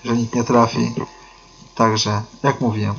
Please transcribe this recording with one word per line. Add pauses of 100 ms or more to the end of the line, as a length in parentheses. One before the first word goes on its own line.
że
nikt
nie
trafi. (800)
Także, (200)
jak
mówiłem,